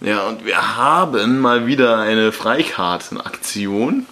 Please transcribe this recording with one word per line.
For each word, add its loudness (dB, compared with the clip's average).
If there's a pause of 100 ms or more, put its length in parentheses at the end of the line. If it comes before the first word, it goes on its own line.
Ja, -2
und -8
wir -2
haben 2
mal 2
wieder 4
eine 2
Freikartenaktion, -4